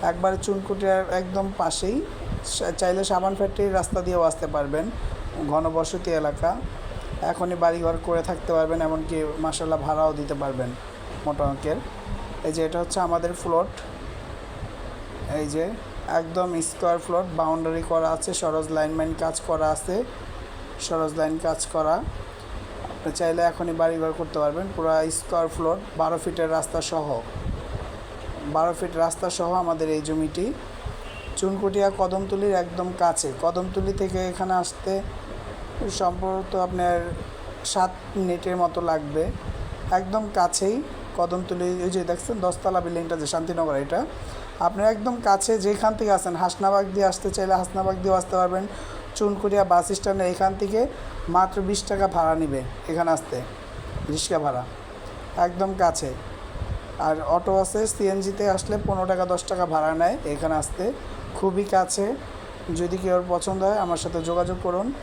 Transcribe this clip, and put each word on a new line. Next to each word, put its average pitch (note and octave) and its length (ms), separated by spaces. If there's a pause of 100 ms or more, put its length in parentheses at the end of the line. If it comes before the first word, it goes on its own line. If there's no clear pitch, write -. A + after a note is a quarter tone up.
(100)
একবারে F#3 340
চুনকুটিয়ার F#3+ 600 (160)
একদম F#3+ 260 (120)
পাশেই, F#3 380 (580)
চা-, E3+ 260
চাইলে F#3 300
সাবান F#3+ 280
ফ্যাক্টরির G3 400
রাস্তা F#3 280
দিয়েও F3+ 240
আসতে D#3+ 240
পারবেন। D3 300 (680)
ঘনবসতি D#3+ 580 (100)
এলাকা, D3+ 300 (800)
এখনই F3 340
বাড়িঘর E3 320 (100)
করে E3+ 220
থাকতে F3+ 280
পারবেন, D#3+ 300
এমনকি D#3+ 300 (280)
মাশাআল্লাহ D#3+ 420
ভাড়াও D#3 340
দিতে C#3+ 220
পারবেন B2+ 280 (540)
মোটা D3 260
অঙ্কের। D3 280 (680)
এই D#3 60
যে E3 140
এটা D#3+ 160
হচ্ছে E3+ 180
আমাদের E3+ 320 (100)
প্লট, E3+ 280 (1700)
এই D3+ 160
যে D#3+ 100 (560)
একদম F3 280 (200)
স্কয়ার E3+ 380
প্লট, F3+ 200 (140)
বাউন্ডারি D#3+ 420 (100)
করা E3 240
আছে, D#3+ 140 (100)
সরজ D#3+ 260 (100)
লাইনম্যান D#3+ 340 (120)
কাজ D#3+ 140 (120)
করা D#3 180 (100)
আছে, F3+ 200 (880)
সরজ D#3+ 340
লাইন D#3 140 (120)
কাজ D#3 140 (140)
করা। D#3 200 (1000)
আপনি - 260
চাইলে E3+ 320
এখনই E3+ 300
বাড়িঘর E3 400
করতে D#3+ 220
পারবেন। D#3 320
পুরা D#3+ 200 (240)
স্কয়ার E3 280 (100)
প্লট, E3+ 240 (200)
বারো D#3+ 180
ফিটের E3+ 380
রাস্তা D#3+ 240 (100)
সহ, D#3 180 (1500)
বারো E3 200
ফিট F3 200 (100)
রাস্তা E3 240 (100)
সহ F3 120 (140)
আমাদের D#3+ 320
এই D#3 120
জমিটি। D#3 380 (920)
চুনকুটিয়া G3 500 (100)
কদমতলির G3 640
একদম F3 260 (140)
কাছে, E3 260 (140)
কদমতলি F#3 580
থেকে F#3+ 180 (120)
এখানে F#3 320
আসতে - 300 (1080)
সম্ভবত F#3 540 (140)
আপনার F3+ 320 (760)
সাত G3+ 200 (240)
মিনিটের F3+ 460
মতো E3+ 160 (120)
লাগবে। D#3 340 (760)
একদম F#3+ 240 (160)
কাছেই F#3+ 380 (420)
কদমতলি, F3+ 500 (160)
ওই F#3 120
যে F#3 140
দেখছেন G3 340
দশতলা F3+ 400
বিল্ডিংটা E3+ 380
যে D3 40
শান্তিনগর, E3 580
এটা E3 160 (640)
আপনার G3+ 280
একদম A3 200 (140)
কাছে। G3 240 (140)
যেখান G#3 320
থেকে G#3+ 200
আসেন, F3 240
হাসনাবাগ G3 420 (100)
দিয়ে G3+ 160
আসতে F#3+ 260
চাইলে F#3+ 260
হাসনাবাগ F#3+ 400
দিয়েও F#3 180
আসতে F3+ 200
পারবেন। F#3 240 (520)
চুনকুটিয়া G3+ 560
বাস F3 140 (120)
স্ট্যান্ডে G3 340
এখান F#3+ 280
থেকে G#3+ 200 (480)
মাত্র F#3 280 (120)
বিশ G3 120 (100)
টাকা G3 160 (100)
ভাড়া D#3+ 260
নিবে C#3 180 (300)
এখানে E3 260
আসতে, C3 220 (720)
রিক্সা D#3 340
ভাড়া, B2+ 180 (840)
একদম F#3 260 (100)
কাছে। D#3+ 280 (960)
আর D#3 100 (200)
অটো F3 160 (100)
আছে, F#3+ 240
সিএনজিতে G3 580 (120)
আসলে G#3+ 200 (100)
পনেরো F#3 260
টাকা, F#3 200
দশ F3 180
টাকা F3+ 220
ভাড়া D#3 280
নেয় F#3 160 (180)
এখানে D#3+ 280
আসতে, - 220 (540)
খুবই F#3+ 260 (100)
কাছে। F#3+ 300 (760)
যদি F3 220
কেউ F3+ 160 (100)
পছন্দ F#3 400
হয়, G#3+ 160
আমার E3+ 180
সাথে E3+ 160 (100)
যোগাযোগ F3 380
করুন। F#3 200 (160)